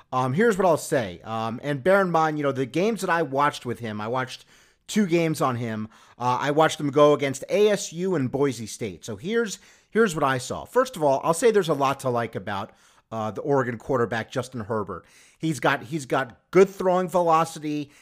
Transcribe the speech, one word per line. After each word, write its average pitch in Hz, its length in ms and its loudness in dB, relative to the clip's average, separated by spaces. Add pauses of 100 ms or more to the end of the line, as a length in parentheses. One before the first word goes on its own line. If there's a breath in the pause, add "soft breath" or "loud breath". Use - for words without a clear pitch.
(140)
um, 127 180 0
here's 202 240 4
what 190 100 2
I'll 160 120 4
say. 101 460 -2
Um, 113 380 -6
and 139 220 -4
bear 196 160 4
in 185 100 0
mind, 160 280 2
you 147 40 -4
know, 139 100 2
the 127 120 -4
games 175 380 -2
that 180 80 -2
I 170 100 2
watched 143 460 0
with 117 140 -6
him, 107 200 -8
I 107 80 -6
watched 127 380 -6 (400 soft breath)
two 208 200 0
games 165 360 0
on 127 140 2
him. 110 320 -6 (300 soft breath)
Uh, 123 220 0
I 143 120 0
watched 156 280 4
him 147 100 -2
go 147 220 6
against 139 380 -2
A 208 180 4
S 196 240 -2
U 180 220 -4
and 131 180 0
Boise 131 320 -2
State. 101 400 -10
So 110 120 -10
here's, 208 420 -4 (320 soft breath)
here's 208 240 2
what 151 100 0
I 131 140 2
saw. 92 260 -8
First 254 320 0
of 160 60 -6
all, 135 200 4
I'll 165 120 2
say 233 160 4
there's 190 180 2
a 156 60 0
lot 135 260 0
to 135 80 -4
like 117 260 -2
about, 101 380 -8 (400 soft breath)
uh, 110 180 -4
the 98 120 -8
Oregon 127 340 0
quarterback, 117 540 -2
Justin 123 320 -6
Herbert. 98 420 -6 (340 soft breath)
He's 160 220 -4
got, 139 220 0
he's 135 240 -8
got 131 320 -2 (120)
good 190 200 6
throwing 185 400 0
velocity. 160 800 0 (120)